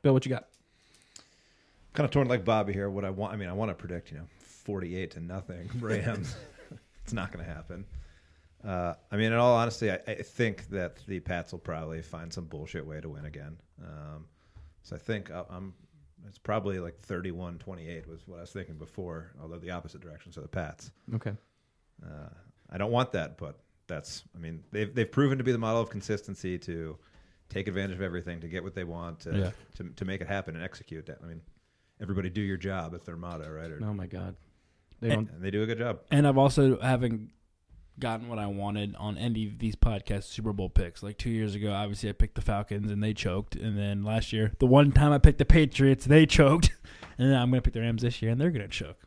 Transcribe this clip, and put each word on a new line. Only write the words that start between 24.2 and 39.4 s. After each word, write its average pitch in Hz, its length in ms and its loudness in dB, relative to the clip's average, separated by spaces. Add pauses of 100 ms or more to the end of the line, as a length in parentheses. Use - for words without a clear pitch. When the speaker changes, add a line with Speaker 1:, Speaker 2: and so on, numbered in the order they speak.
Speaker 2:
I 90 40 -18
mean, 82 340 -12
they've, 104 220 -2
they've 117 180 0
proven 135 240 2
to 131 80 -4
be 127 80 2
the 117 60 0
model 113 240 0
of 107 80 -4
consistency, 95 720 -6
to 80 360 -8 (540)
take 95 180 -6
advantage 95 280 -4
of 92 60 -6
everything, 85 380 -6
to 82 80 -12
get 87 160 -8
what 92 100 -12
they 92 100 -8
want, 85 360 -10
to, 82 180 -4
Speaker 3:
Yeah. 92 120 0 (260)
Speaker 2:
to, 90 140 -12
to - 160 -10
make 95 160 -6
it - 40 -8
happen 95 300 -6
and 80 80 -10
execute 80 400 -14
that. - 180 -16
I - 40 -16
mean, 82 160 -14 (580)
everybody 95 300 -2
do 95 100 -4
your 98 160 -2
job. 87 360 -6
That's 85 120 -14
their 85 120 -12
motto, 85 340 -10
right? 78 200 -10
Or 73 140 -12
Speaker 1:
Oh, 104 80 -4
my 92 140 -6
God. 90 300 -10 (640)
They 117 100 -2
Speaker 2:
and, 110 160 2
Speaker 1:
don't 107 100 -16
Speaker 2:
and 90 80 -12
they 98 60 -2
do 104 120 0
a 110 40 0
good 113 100 -2
job. 117 240 -4 (100)
Speaker 3:
And 147 160 6
I've 135 120 6
also 135 420 6
haven't 120 500 0 (680)
gotten 117 300 -4
what 117 100 -4
I 104 80 -2
wanted 101 500 -4
on 104 220 -6
any 113 280 -2